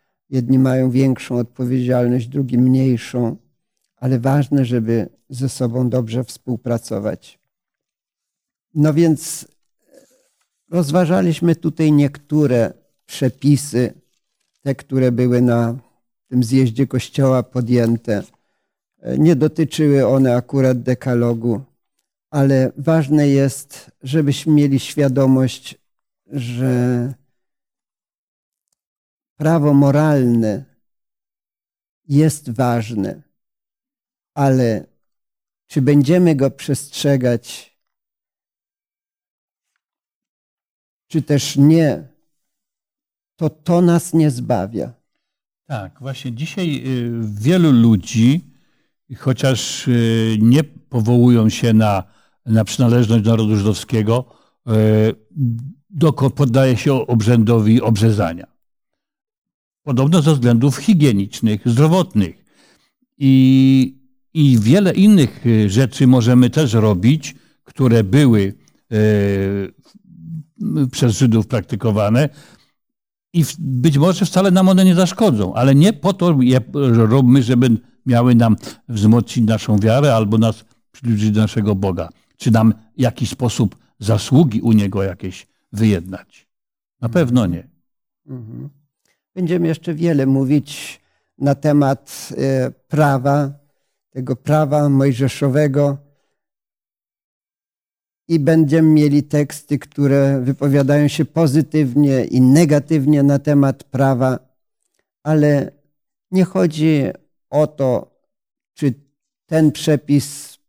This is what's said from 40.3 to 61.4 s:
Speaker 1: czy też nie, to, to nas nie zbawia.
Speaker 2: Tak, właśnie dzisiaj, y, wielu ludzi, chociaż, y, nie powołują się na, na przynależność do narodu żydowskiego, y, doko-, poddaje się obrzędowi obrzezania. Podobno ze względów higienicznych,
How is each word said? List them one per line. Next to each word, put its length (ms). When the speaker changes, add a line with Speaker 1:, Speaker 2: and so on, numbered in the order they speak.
Speaker 1:
czy 140
też 360
nie, 500
to, 140
to 320
nas 320
nie 180
zbawia. 640
Speaker 2:
Tak, 340
właśnie 320
dzisiaj, 540
y, 260
wielu 500
ludzi, 720
chociaż, 720
y, 540
nie 220
powołują 840
się 240
na, 300
na 180
przynależność 600
do 60
narodu 260
żydowskiego, 720
y, 40
doko-, 400
poddaje 480
się 160
obrzędowi 880
obrzezania. 640
Podobno 380
ze 120
względów 440
higienicznych, 920